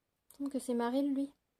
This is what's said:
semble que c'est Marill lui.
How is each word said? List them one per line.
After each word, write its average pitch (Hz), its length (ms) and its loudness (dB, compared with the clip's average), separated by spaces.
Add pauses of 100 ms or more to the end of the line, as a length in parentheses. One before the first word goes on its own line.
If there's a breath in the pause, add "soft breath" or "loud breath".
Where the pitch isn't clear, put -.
(380)
semble 277 120 -4
que 269 80 -2
c'est 240 160 -2
Marill 262 400 2
lui. 277 160 0 (300)